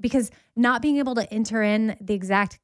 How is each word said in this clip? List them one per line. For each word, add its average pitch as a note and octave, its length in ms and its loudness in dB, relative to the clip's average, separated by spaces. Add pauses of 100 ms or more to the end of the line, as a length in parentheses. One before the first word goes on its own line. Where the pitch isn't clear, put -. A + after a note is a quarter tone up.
because A#3+ 300 0 (260)
not A#3+ 260 2
being D4 140 2
able C4 180 0
to A3 180 -4
enter G#3+ 300 -2
in G#3+ 380 0
the G#3 140 -4
exact G3 500 -2